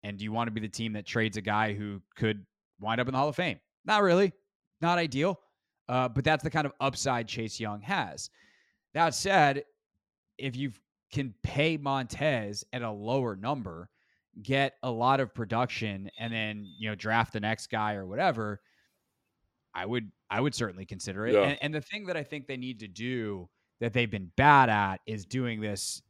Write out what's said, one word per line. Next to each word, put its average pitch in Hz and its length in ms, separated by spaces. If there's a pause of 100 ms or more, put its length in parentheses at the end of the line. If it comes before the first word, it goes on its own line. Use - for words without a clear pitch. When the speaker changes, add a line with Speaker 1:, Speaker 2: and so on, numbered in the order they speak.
Speaker 1:
And 104 140
do 101 80
you 107 80
wanna 117 180
be 110 80
the 107 80
team 110 260
that 104 120
trades 110 320
a 107 40
guy 107 320
who 104 280 (160)
could 107 280 (360)
wind 113 180
up 123 80
in 131 60
the 131 40
Hall 147 120
of 143 80
Fame? 175 220 (260)
Not 208 160
really. 190 320 (480)
Not 170 160
ideal. 165 420 (480)
Uh, 127 220
but 117 160
that's 156 180
the 156 60
kind 156 160
of 139 160
upside 127 480
Chase 113 320
Young 104 200
has. 110 480 (640)
That 160 220
said, 147 480 (760)
if 127 180
you 135 160 (400)
can 135 300
pay 160 360
Montez 135 960
at 123 120
a 110 80
lower 110 440
number, 95 540 (540)
get 135 400
a 127 80
lot 123 280
of 123 140
production, 107 840
and 117 120
then, 107 360 (100)
you 110 120
know, 107 60
draft 110 380
the 110 60
next 107 280
guy 107 280
or 95 100
whatever, 110 560 (1120)
I 90 140
would, 113 240 (180)
I 101 100
would 135 140
certainly 95 320
consider 98 400
it. 123 80
Speaker 2:
Yeah. 104 80
Speaker 1:
And, - 220
and 147 100
the 151 80
thing 208 240
that 180 100
I 156 60
think 139 240
they 135 100
need 127 260
to 110 60
do 104 640 (300)
that 117 140
they've 117 180
been 95 260
bad 135 320
at 101 380
is 107 180
doing 120 340
this 104 500